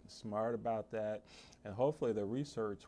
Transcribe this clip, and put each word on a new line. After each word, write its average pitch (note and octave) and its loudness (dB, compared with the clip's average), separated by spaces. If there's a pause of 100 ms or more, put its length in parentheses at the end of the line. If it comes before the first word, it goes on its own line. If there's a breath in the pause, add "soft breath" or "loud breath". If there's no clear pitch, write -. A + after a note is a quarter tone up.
smart A2 0
about A2 0
that, G#2+ -2 (400 loud breath)
and G#2 -6
hopefully B2 4
the G#2 2
research A2 0